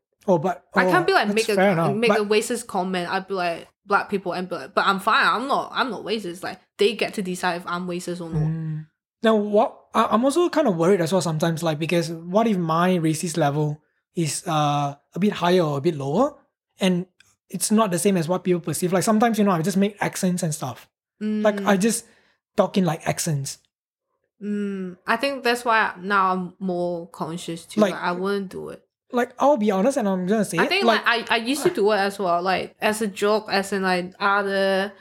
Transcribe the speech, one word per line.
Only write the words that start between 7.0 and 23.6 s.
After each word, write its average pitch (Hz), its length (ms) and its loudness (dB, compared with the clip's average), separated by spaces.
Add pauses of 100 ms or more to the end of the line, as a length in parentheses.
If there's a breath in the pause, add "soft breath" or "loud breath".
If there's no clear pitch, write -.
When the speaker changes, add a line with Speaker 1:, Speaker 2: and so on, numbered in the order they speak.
Speaker 2:
to 214 80 -4
decide 180 340 -2
if 180 100 -10
I'm 175 200 -6
racist 175 360 -6
or 165 80 -10
not. 160 120 0
Speaker 1:
Mm. 156 440 -4 (360)
Now, 226 140 4
what 208 420 2 (160)
I, 226 160 4
I'm 220 140 2
also 320 260 2
kind 302 180 2
of 180 80 2
worried 170 240 4
as 160 120 0
well 185 100 2
sometimes, 160 400 0
like, 160 160 0
because 165 320 0
what 175 360 0
if 208 120 2
my 170 400 2
racist 160 400 0
level 151 440 0 (320)
is, 160 320 -4
uh, 147 480 0 (200)
a 180 40 -6
bit 202 140 2
higher 180 300 2
or 147 160 0
a - 20 -6
bit 165 160 0
lower, 143 380 0 (440)
and 185 280 0 (420)
it's - 220 -4
not 214 200 4
the 170 80 -2
same 190 200 2
as 156 100 -2
what 180 160 -2
people 175 160 2
perceive. 170 320 -4
Like, 185 100 2
sometimes, 220 360 2
you 208 60 4
know, 202 80 2
I 165 100 0
just 180 160 0
make 202 220 0
accents 180 420 -2
and 156 120 -2
stuff. - 340 -10 (320)
Like, 214 360 0
Speaker 2:
Mm. 196 100 -4
Speaker 1:
I 202 120 4
just 214 260 0 (520 soft breath)
talk 190 220 2
in, 190 60 4
like, 160 240 -4
accents. 147 500 -4 (840)